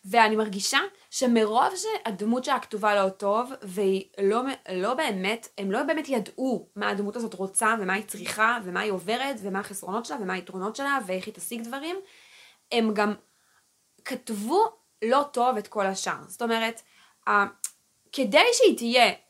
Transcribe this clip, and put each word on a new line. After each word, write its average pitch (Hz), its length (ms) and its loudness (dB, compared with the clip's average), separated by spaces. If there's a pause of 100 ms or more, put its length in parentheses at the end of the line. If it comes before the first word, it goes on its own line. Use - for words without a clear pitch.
ואני 220 260 6
מרגישה 214 440 0 (300)
שמרוב 233 640 4
שהדמות 240 680 -2
שלה 269 160 0
כתובה 208 440 0
לא 190 60 2
טוב, 214 420 0 (100)
והיא 190 440 0 (160)
לא 214 220 2
מ-, 262 280 -8 (100)
לא 226 120 0
באמת, 220 540 -2 (100)
הם 196 140 -4
לא 254 120 0
באמת 302 260 -2
ידעו 247 680 -2
מה 208 140 -2
הדמות 202 260 -4
הזאת 226 180 -6
רוצה, 190 480 0
ומה 185 120 -2
היא 202 140 -2
צריכה, 220 560 0
ומה 180 160 -4
היא 214 120 -2
עוברת, 233 500 -4
ומה 196 180 -4
החסרונות 202 460 -8
שלה, 294 160 -8
ומה 185 120 -4
היתרונות 185 420 -6
שלה, 277 300 0
ואיך 185 200 -4
היא 214 80 -10
תשיג 226 300 -10
דברים, 277 320 -8 (760)
הם 226 220 2
גם 208 200 2 (920)
כתבו 240 680 0 (300)
לא 254 300 4
טוב 240 260 2
את 208 100 -6
כל 202 180 -2
השאר. 190 320 -2 (100)
זאת 190 140 -12
אומרת, 226 400 -2 (460)
ה-, 208 180 4 (680)
כדי 269 320 4 (100)
שהיא 427 240 6
תהיה 233 340 6 (180)